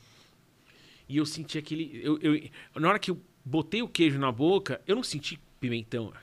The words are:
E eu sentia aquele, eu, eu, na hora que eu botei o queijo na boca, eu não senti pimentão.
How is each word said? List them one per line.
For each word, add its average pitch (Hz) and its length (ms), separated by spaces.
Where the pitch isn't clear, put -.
E 135 80
eu 151 80
sentia 151 320
aquele, 151 460
eu, 151 180
eu, 151 280
na 156 80
hora 202 120
que 196 100
eu 175 100
botei 156 380
o 233 60
queijo 151 320
na 135 120
boca, 156 540
eu 190 100
não 247 80
senti 156 360
pimentão. 117 640